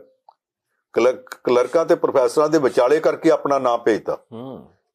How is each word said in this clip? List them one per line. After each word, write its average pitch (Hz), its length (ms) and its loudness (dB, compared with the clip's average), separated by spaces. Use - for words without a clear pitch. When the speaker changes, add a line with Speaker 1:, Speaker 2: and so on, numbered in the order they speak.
Speaker 1:
ਕਲਰਕ-, - 520 -2
ਕਲਰਕਾਂ 123 420 0
ਤੇ 170 80 2
ਪ੍ਰੋਫੈਸਰਾਂ 151 540 0
ਦੇ 160 100 2
ਵਿਚਾਲੇ 131 420 2
ਕਰਕੇ 160 300 0
ਆਪਣਾ 143 280 0
ਨਾਂ 120 200 0
ਭੇਜਤਾ। - 540 -4
Speaker 2:
ਹੂੰ। 117 420 -18